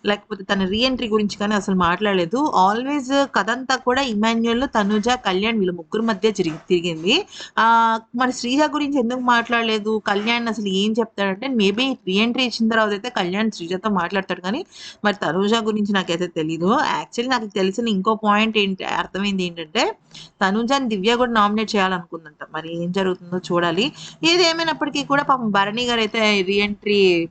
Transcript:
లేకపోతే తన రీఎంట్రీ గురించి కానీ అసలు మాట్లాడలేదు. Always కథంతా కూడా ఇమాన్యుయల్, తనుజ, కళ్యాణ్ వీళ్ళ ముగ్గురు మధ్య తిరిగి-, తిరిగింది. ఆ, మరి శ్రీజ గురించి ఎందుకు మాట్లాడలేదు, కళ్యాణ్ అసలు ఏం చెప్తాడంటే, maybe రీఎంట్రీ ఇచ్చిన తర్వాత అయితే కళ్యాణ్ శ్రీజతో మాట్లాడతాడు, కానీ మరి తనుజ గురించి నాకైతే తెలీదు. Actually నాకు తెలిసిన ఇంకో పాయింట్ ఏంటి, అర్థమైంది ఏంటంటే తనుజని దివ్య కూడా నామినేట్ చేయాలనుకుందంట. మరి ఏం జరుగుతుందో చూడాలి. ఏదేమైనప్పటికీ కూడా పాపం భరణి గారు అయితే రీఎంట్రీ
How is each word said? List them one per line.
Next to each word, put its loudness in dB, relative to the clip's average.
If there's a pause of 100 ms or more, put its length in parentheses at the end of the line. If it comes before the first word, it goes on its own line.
లేకపోతే -4
తన 0
రీఎంట్రీ 0
గురించి 0
కానీ 0
అసలు 0
మాట్లాడలేదు. 2 (180)
Always 0 (100)
కథంతా 0
కూడా 0
ఇమాన్యుయల్, 0 (120)
తనుజ, 2
కళ్యాణ్ 0
వీళ్ళ 2
ముగ్గురు -6
మధ్య 0
తిరిగి-, -4
తిరిగింది. 0 (320)
ఆ, 4 (160)
మరి 0
శ్రీజ 0
గురించి 0
ఎందుకు -2
మాట్లాడలేదు, 0
కళ్యాణ్ 0
అసలు -4
ఏం 0
చెప్తాడంటే, -2
maybe 2 (140)
రీఎంట్రీ 0
ఇచ్చిన 0
తర్వాత 2
అయితే -4
కళ్యాణ్ -2
శ్రీజతో -4
మాట్లాడతాడు, -2
కానీ -4 (400)
మరి 2
తనుజ 0
గురించి 0
నాకైతే 0
తెలీదు. -4 (100)
Actually -2
నాకు -2
తెలిసిన -2
ఇంకో 0
పాయింట్ 2
ఏంటి, 0
అర్థమైంది -4
ఏంటంటే -2 (520)
తనుజని 0
దివ్య 2
కూడా 0
నామినేట్ 2
చేయాలనుకుందంట. -2
మరి -6
ఏం -4
జరుగుతుందో -2
చూడాలి. 0 (300)
ఏదేమైనప్పటికీ 0
కూడా 0
పాపం 0
భరణి 0
గారు 0
అయితే 2
రీఎంట్రీ 2